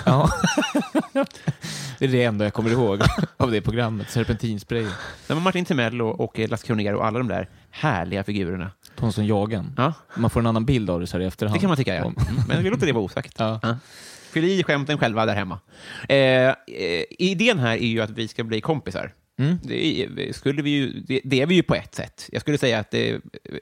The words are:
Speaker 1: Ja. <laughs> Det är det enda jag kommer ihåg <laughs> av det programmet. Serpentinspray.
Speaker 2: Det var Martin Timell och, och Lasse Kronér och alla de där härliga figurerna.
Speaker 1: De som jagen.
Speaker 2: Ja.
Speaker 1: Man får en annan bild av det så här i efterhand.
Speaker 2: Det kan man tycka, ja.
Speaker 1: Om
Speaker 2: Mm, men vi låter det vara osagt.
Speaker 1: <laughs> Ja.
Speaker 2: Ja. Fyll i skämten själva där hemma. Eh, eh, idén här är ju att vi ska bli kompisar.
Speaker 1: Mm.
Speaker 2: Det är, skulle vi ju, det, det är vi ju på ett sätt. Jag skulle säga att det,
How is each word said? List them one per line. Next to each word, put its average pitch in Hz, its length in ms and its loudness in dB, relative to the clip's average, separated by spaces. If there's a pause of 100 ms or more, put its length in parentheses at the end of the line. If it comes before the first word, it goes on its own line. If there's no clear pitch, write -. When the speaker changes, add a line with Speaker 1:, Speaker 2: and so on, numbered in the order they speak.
Speaker 1:
Ja. 151 240 6 (840)
<laughs> 269 120 0 (760)
Det 135 60 2
är 135 60 0
det 123 120 4
enda 107 220 2
jag 104 80 0
kommer 113 160 0
ihåg 113 320 2 (180)
<laughs> - 180 -4
av 131 140 2
det 107 100 2
programmet. 110 480 -2
Serpentinspray. 113 760 -2 (420)
Speaker 2:
Det - 60 0
var 156 80 0
Martin 180 240 2
Timell 120 360 0
och, 110 180 -2
och 117 200 -4
Lasse 110 280 -2
Kronér 104 260 0
och 104 120 0
alla 110 140 0
de 127 80 -2
där 92 220 -4 (200)
härliga 98 540 -2
figurerna. 95 480 -4 (280)
Speaker 1:
De 113 140 0
som 107 120 0
jagen. 104 520 0
Speaker 2:
Ja. 156 160 0 (240)
Speaker 1:
Man 117 120 2
får - 100 2
en 117 80 2
annan 113 180 2
bild 117 240 2
av 87 100 0
det 87 80 -4
så 92 100 -6
här 90 60 0
i 92 40 -2
efterhand. 104 280 -2
Speaker 2:
Det 104 40 0
kan 202 80 2
man 165 100 4
tycka, 98 180 0
ja. 82 100 -2
Speaker 1:
Om - 100 -4 (140)
Speaker 2:
Mm, - 180 0
men 156 160 0
vi 185 60 0
låter 190 180 0
det 139 60 2
vara 113 100 2
osagt. - 320 -6
Speaker 1:
<laughs> - 40 -12
Ja. 110 240 0
Speaker 2:
Ja. 117 140 0 (560)
Fyll 160 120 2
i 185 180 2
skämten 143 340 0
själva 113 280 2
där 104 100 2
hemma. 95 240 -4 (500)
Eh, 139 80 6
eh, 131 360 6 (560)
idén 196 500 2
här 120 160 2
är 117 120 0
ju 110 140 0
att 107 80 -2
vi 110 180 -6
ska - 160 -6
bli 113 180 -2
kompisar. - 520 -4 (260)
Speaker 1:
Mm. 160 240 2
Speaker 2:
Det 123 220 -2 (180)
är, - 300 -6
skulle 143 280 -2
vi 143 80 -2
ju, 143 380 -2
det, 131 160 0
det 131 180 2
är 139 40 2
vi 175 100 4
ju 170 80 8
på 135 120 2
ett - 200 -8
sätt. - 360 -10
Jag - 100 -4
skulle 147 160 0
säga 117 220 2
att 104 120 -6
det, 113 280 0 (420)